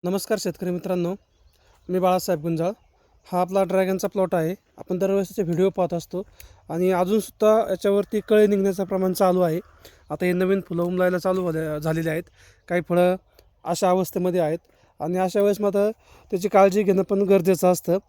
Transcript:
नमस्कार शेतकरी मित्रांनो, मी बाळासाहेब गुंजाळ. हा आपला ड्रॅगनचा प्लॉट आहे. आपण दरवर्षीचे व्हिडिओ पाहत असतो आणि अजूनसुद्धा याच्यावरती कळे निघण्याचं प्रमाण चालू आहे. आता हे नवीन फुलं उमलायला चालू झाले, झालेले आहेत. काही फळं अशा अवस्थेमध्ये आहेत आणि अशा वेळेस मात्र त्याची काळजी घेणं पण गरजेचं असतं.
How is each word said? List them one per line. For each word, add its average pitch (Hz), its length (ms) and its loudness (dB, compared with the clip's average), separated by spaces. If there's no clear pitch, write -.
नमस्कार 190 360 -4
शेतकरी 180 300 -6
मित्रांनो, 180 440 -4
मी 180 100 -2
बाळासाहेब 180 440 0
गुंजाळ. 165 280 -4
हा 180 80 0
आपला 185 240 0
ड्रॅगनचा 190 440 -2
प्लॉट 190 260 -2
आहे. 165 200 0
आपण 185 200 -6
दरवर्षीचे 196 440 -2
व्हिडिओ 175 280 0
पाहत 180 240 -2
असतो 180 280 -8
आणि 180 200 0
अजूनसुद्धा 208 800 0
याच्यावरती 202 580 -2
कळे 214 180 6
निघण्याचं 196 380 0
प्रमाण 185 280 -2
चालू 180 280 2
आहे. 170 200 0
आता 151 140 -6
हे 180 80 0
नवीन 185 280 0
फुलं 170 220 -6
उमलायला 180 360 0
चालू 185 340 -2
झाले, 156 280 -6
झालेले 160 300 -2
आहेत. 160 120 -4
काही 175 200 -2
फळं 180 280 2
अशा 180 260 0
अवस्थेमध्ये 180 500 0
आहेत 160 180 0
आणि 170 180 -4
अशा 185 220 0
वेळेस 202 200 2
मात्र 202 300 0
त्याची 196 180 -4
काळजी 196 340 6
घेणं 190 200 2
पण 196 200 0
गरजेचं 185 500 4
असतं. 175 260 0